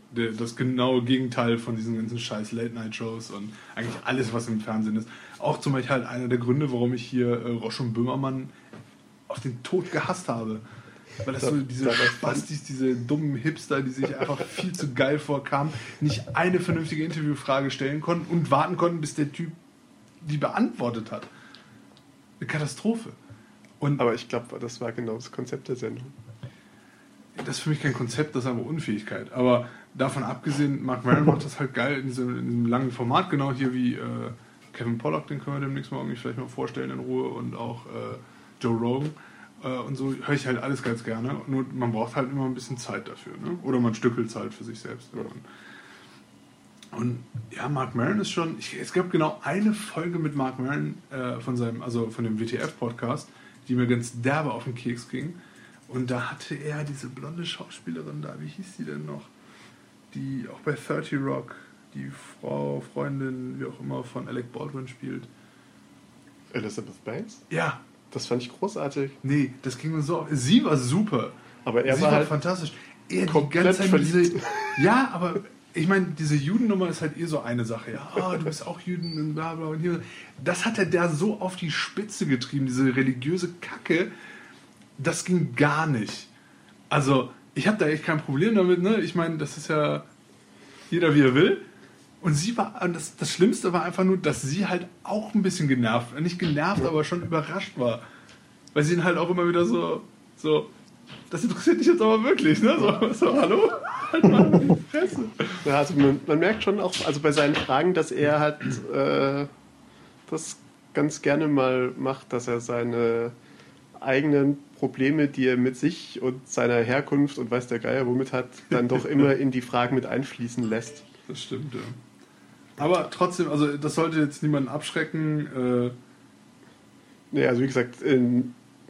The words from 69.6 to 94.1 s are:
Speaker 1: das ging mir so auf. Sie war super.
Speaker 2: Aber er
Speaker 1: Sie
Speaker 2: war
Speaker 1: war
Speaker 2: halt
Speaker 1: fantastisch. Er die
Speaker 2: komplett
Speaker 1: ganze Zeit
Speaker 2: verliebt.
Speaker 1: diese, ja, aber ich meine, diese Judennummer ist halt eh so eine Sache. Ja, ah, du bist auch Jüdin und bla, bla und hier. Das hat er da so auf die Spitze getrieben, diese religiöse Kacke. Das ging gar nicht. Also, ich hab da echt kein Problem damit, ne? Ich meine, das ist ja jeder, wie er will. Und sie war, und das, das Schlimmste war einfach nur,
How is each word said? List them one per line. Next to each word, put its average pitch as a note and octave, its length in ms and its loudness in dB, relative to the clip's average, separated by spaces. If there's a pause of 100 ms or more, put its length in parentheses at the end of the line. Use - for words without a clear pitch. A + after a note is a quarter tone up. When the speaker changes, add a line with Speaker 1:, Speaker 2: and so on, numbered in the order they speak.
Speaker 1:
das C3 160 -6
ging D#3 140 -4
mir D#3 80 -2
so D#3 200 -2
auf. - 100 -8
Sie D3+ 340 6
war D#3 120 4
super. C3 560 2 (320)
Speaker 2:
Aber A#2+ 200 4
er C3+ 120 4
Speaker 1:
Sie D#3 60 4
Speaker 2:
war D3+ 100 6
Speaker 1:
war D3+ 60 8
Speaker 2:
halt D#3 100 4
Speaker 1:
fantastisch. D#3+ 440 -2 (380)
Er F3+ 160 2
die D#3 60 0
Speaker 2:
komplett D#3+ 320 4
Speaker 1:
ganze F#3+ 160 6
Zeit F#3+ 100 2
Speaker 2:
verliebt. D#3 240 6
Speaker 1:
diese, F3 260 4 (400)
ja, B3 320 6
aber F3 280 -2 (340)
ich E3 140 0
meine, F#3+ 180 4 (120)
diese D3+ 180 2
Judennummer F#3 520 2
ist D#3+ 140 -6
halt D#3 160 -4
eh E3+ 80 -4
so D3+ 140 -2
eine A#2+ 240 -2
Sache. A2+ 280 -6
Ja, - 220 -10
ah, F#3 220 0
du D#3 80 -4
bist D#3 220 -6
auch E3+ 140 -8
Jüdin E3 380 -6
und D3+ 160 -2
bla, D#3+ 200 -4
bla D#3+ 120 -8
und D#3 140 -4
hier. E3+ 200 0 (420)
Das F3 220 0
hat A3+ 140 0
er F#3+ 80 4
da F3 220 4
so E3 320 0
auf F#3 160 -4
die D#3+ 140 -4
Spitze - 560 -4
getrieben, C3+ 400 0
diese B2+ 300 2
religiöse C3+ 540 0 (100)
Kacke. - 520 0 (840)
Das D#3 260 -2
ging D#3 320 2
gar D3 300 4
nicht. A#2 420 -2 (600)
Also, C3+ 420 4 (240)
ich D3 140 -2
hab G#3+ 100 2
da D#3+ 100 2
echt D#3 160 -2
kein D#3+ 140 0
Problem D#3 360 2
damit, F3+ 260 6
ne? G#3 200 4
Ich D#3+ 140 -2
meine, E3 220 0
das D3+ 220 -6
ist - 100 -8
ja D3 360 0 (840)
jeder, E3 240 4
wie D3 60 10
er C3 140 8
will. A3 260 6 (640)
Und E3 120 2
sie G3+ 220 -2
war, - 260 -4
und F3 140 0
das, - 180 -10
das - 160 -4
Schlimmste F#3 420 4
war E3+ 120 2
einfach F3 180 0
nur, F#3 140 6